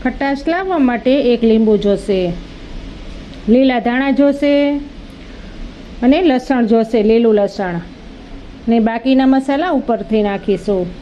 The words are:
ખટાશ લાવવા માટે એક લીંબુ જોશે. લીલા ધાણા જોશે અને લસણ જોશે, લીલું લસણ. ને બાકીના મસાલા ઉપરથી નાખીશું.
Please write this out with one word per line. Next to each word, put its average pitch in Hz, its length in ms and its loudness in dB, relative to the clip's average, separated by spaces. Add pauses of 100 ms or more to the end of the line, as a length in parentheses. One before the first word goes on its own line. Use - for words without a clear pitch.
ખટાશ 277 440 -4
લાવવા 359 300 -2
માટે 254 360 0 (200)
એક 233 100 0
લીંબુ 220 340 4
જોશે. 196 420 0 (1300)
લીલા 254 360 6
ધાણા 262 340 0
જોશે 285 320 2 (1500)
અને 269 180 4
લસણ 254 500 2
જોશે, 226 320 2
લીલું 226 320 4
લસણ. 196 440 -2 (880)
ને 233 120 2
બાકીના 247 540 2
મસાલા 277 460 0
ઉપરથી 220 480 0
નાખીશું. 190 580 -2 (160)